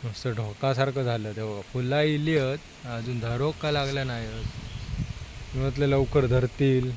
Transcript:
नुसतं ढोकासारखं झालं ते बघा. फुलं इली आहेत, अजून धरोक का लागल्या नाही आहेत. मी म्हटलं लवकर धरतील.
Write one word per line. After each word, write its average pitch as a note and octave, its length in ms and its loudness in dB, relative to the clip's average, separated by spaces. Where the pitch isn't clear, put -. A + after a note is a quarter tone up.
नुसतं A#2+ 320 -4
ढोकासारखं C3 680 0
झालं A2 320 0
ते A2 80 -4
बघा. G#2 180 -4
फुलं B2+ 320 2
इली D3+ 340 2
आहेत, C#3 220 0
अजून A#2+ 320 -4
धरोक A#2+ 420 0
का D3+ 100 0
लागल्या C#3 320 0
नाही A#2+ 240 -4
आहेत. A2 180 -6
मी C3 80 -2
म्हटलं C3+ 260 2
लवकर C#3 400 4
धरतील. B2+ 680 4